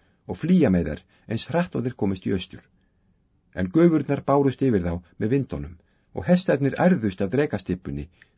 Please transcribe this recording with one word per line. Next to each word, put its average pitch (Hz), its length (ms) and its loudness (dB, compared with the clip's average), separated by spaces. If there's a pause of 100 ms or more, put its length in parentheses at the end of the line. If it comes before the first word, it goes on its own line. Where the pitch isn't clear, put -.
(260)
og 90 140 -8
flýja 160 320 4
með 87 160 2
þær 76 140 -10 (320)
eins 113 160 -6
hratt 175 260 -2
og 123 80 -4
þeir 123 180 -6
komust 98 240 -2
í 113 60 -2
austur. - 300 -8 (920)
En 92 160 -4
gufurnar 156 560 2
bárust 139 400 2
yfir 107 220 2
þá 85 80 -2 (260)
með 110 140 -2
vindunum 78 420 -6 (400)
og - 120 -8
hestarnir 151 520 0
ærðust 127 400 0
af 98 120 -2
drekastibbunni, 90 760 -4 (300)